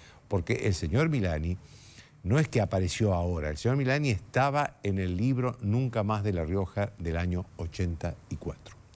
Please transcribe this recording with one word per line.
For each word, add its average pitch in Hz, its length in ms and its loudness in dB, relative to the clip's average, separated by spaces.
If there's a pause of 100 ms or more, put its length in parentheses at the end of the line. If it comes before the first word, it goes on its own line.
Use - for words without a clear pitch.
(280)
porque 104 400 0
el 101 60 4
señor 101 360 2
Milani 90 480 0 (680)
no 107 140 2
es 156 120 4
que 123 100 2
apareció 98 540 2
ahora, 85 360 0
el 76 80 -4
señor 123 200 0
Milani 139 320 2
estaba 135 720 0
en 98 160 0
el 90 160 0
libro 123 460 0
Nunca 113 420 0
Más 104 200 0
de 104 100 0
La 85 100 0
Rioja 95 560 -2
del 82 180 -2
año 87 280 -2 (100)
ochenta 85 600 -4 (140)
y - 60 -6
cuatro. - 400 -10 (200)